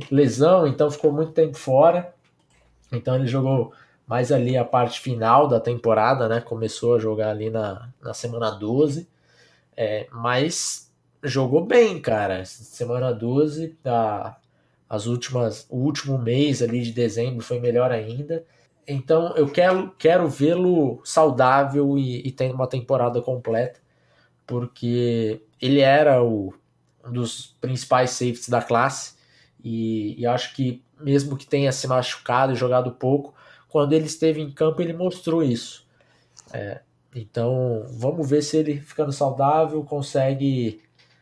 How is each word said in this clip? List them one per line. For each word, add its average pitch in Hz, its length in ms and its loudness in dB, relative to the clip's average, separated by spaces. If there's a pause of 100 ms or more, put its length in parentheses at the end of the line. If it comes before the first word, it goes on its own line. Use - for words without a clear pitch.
lesão, 143 560 4
então 147 240 0
ficou 147 220 2
muito 156 220 -2
tempo 151 240 2
fora. 165 560 2 (760)
Então 127 260 -2
ele 131 120 0
jogou 131 460 0 (340)
mais 120 240 0
ali 127 240 2
a 120 80 2
parte 123 380 0
final 123 480 4
da 117 100 4
temporada, 117 720 0
né? 117 100 0
Começou 117 560 -2
a 113 40 2
jogar 107 320 -4
ali 107 180 -6
na, 110 400 -6 (120)
na 117 120 -12
semana 117 380 -6
doze. 135 580 -2 (640)
É, 107 340 -4
mas 123 800 -2 (320)
jogou 139 440 0
bem, 220 340 4
cara. 101 460 -2
Semana 120 680 -6
doze, 147 680 -2
a, 110 540 -2 (520)
as 107 180 -6
últimas, 120 600 -4
o - 60 -12
último 139 420 -2
mês 127 440 0
ali 120 200 0
de 117 120 -6
dezembro 117 500 -2
foi 123 160 -6
melhor 123 320 2
ainda. 143 540 -6 (420)
Então 160 480 0
eu 151 120 4
quero, 185 500 2
quero 170 300 4
vê-lo 165 800 2
saudável 139 920 4
e, 131 300 -4
e 135 40 -4
tendo 127 240 -4
uma 131 120 -2
temporada 123 540 0
completa, 123 580 -4 (640)
porque 120 960 -2 (200)
ele 135 180 2
era 135 440 6
o, 104 280 -2 (540)
um 120 60 -12
dos 120 500 -8
principais 127 480 0
safeties 120 400 -6
da 117 120 0
classe, 123 520 0 (500)
e, 113 560 -4
e 120 60 -4
acho 123 300 -2
que 123 280 -4 (160)
mesmo 139 380 0
que - 80 -14
tenha 139 260 0
se 135 160 -6
machucado 127 640 0
e - 20 -2
jogado 127 360 0
pouco, 135 420 -2 (360)
quando 143 240 2
ele 156 140 2
esteve 160 340 0
em 143 100 -10
campo 156 300 0
ele 165 120 -4
mostrou 170 500 -2
isso. - 440 -4 (640)
É, 104 300 -10 (340)
então 120 720 -4
vamos 135 400 -4
ver 147 140 2
se 147 160 -2
ele 147 240 -2
ficando 143 320 -6
saudável 147 720 0
consegue 135 960 -2 (400)